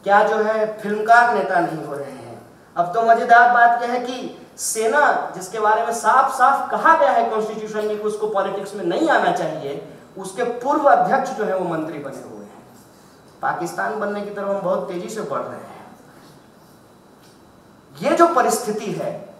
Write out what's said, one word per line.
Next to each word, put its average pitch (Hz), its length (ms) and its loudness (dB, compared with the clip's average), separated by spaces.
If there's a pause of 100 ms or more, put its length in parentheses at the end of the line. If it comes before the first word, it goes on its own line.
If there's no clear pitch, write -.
क्या 202 180 6
जो 220 140 2
है 214 280 0 (140)
फिल्मकार 220 560 4
नेता 185 240 0
नहीं 156 260 -4
हो - 80 -10
रहे 135 180 -10
हैं? - 300 -18 (340)
अब 170 180 -2
तो 226 100 0
मजेदार 233 500 6
बात 240 300 4
यह 240 80 -4
है 247 100 -2
कि 247 340 -8 (240)
सेना, 262 760 0
जिसके 202 240 -10
बारे 220 260 2
में 233 80 -4
साफ 254 440 2
साफ 262 340 2
कहा 320 260 4
गया 277 140 4
है 233 180 2
कॉन्स्टिट्यूशन 214 580 -4
में 208 100 -2
कि 208 60 -8
उसको 214 260 -4
पॉलिटिक्स 196 460 -4
में 196 100 -8
नहीं 214 240 0
आना 190 220 4
चाहिए, 151 560 -6 (300)
उसके 190 260 -6 (160)
पूर्व 285 300 2
अध्यक्ष 254 420 4
जो 214 140 -4
है 185 120 -2
वो 180 100 -2
मंत्री 156 320 -6
बने 131 240 -12
हुए 107 220 -16
हैं। - 180 -20 (760)
पाकिस्तान 196 580 -6
बनने 208 220 -6
की - 80 -8
तरफ 196 180 -8
हम 196 140 -2
बहुत 180 280 -2
तेजी 175 200 -8
से 143 140 -8
बढ़ 131 180 -6
रहे - 180 -10
हैं। - 180 -18 (2250)
ये 285 220 0
जो 339 160 8
परिस्थिति 208 600 -2
है - 180 -6 (280)